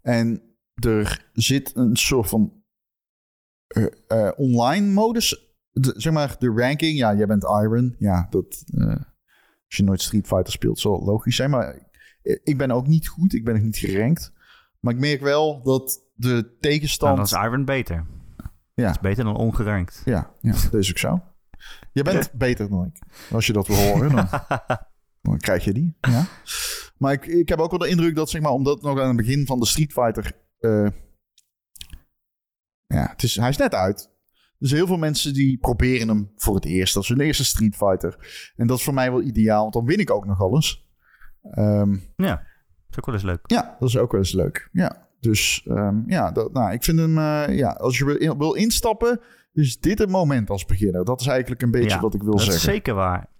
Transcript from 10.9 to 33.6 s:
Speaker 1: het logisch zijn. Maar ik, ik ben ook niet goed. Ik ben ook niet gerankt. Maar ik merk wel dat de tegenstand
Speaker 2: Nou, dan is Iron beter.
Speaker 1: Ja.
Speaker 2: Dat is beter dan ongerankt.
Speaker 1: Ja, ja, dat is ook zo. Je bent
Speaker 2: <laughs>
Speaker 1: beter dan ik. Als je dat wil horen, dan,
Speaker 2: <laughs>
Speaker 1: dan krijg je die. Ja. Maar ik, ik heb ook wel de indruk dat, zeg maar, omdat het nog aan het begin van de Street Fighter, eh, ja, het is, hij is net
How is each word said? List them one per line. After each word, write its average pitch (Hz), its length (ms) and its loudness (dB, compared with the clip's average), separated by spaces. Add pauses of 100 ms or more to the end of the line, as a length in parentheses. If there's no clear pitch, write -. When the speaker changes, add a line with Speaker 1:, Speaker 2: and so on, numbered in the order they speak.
Speaker 1:
het - 80 -6
logisch 107 320 0
zijn. 131 140 0
Maar 123 260 -2 (460)
ik, - 220 -2
ik 147 140 0
ben 131 140 0
ook 127 160 0
niet 160 200 2
goed. 180 260 0
Ik 113 100 -2
ben 113 120 0
ook 107 60 2
niet 107 160 -2
gerankt. 104 560 -2 (460)
Maar 120 140 -2
ik 123 60 -4
merk 143 220 0
wel 143 420 0
dat 131 380 0 (120)
de 120 460 -2
tegenstand 147 580 0
Speaker 2:
Nou, 117 120 0
dan 87 120 -2
is 104 60 0
Iron 127 180 -2
beter. 120 400 -4 (680)
Speaker 1:
Ja. 123 120 0
Speaker 2:
Dat 92 100 0
is - 60 -6
beter 101 220 0
dan 104 120 -2
ongerankt. 104 680 -2
Speaker 1:
Ja, 95 260 -2 (100)
ja, 113 100 0
dat - 220 2
is 101 160 2
ook - 80 -4
zo. 175 240 0 (680)
Je 139 120 0
bent 180 300 0
Speaker 2:
<laughs> 131 140 -2
Speaker 1:
beter 110 220 -2
dan 92 160 -2
ik. - 160 -12 (300)
Als 110 160 0
je 113 60 0
dat 104 140 2
wil 104 100 2
horen, 101 380 4
dan, 101 120 2 (500)
Speaker 2:
<laughs> - 440 -20
Speaker 1:
dan - 160 0
krijg 90 260 0
je 101 100 0
die. 156 280 -2
Ja. 127 240 2 (720)
Maar 139 160 0
ik, 139 120 -6
ik 165 240 2
heb 165 100 0
ook 165 100 0
wel 180 100 -2
de 175 80 -2
indruk 165 280 2
dat, 156 140 -2
zeg 160 120 -4
maar, 151 100 2
omdat 135 240 2
het - 80 -18
nog 143 160 -2
aan 131 80 2
het 127 100 2
begin 131 280 0
van 131 140 -2
de 117 60 2
Street 151 260 0
Fighter, 113 400 0 (280)
eh, 104 280 2 (2000)
ja, - 240 -2
het - 120 -6
is, 120 120 -2
hij 117 140 0
is - 80 -2
net 277 160 2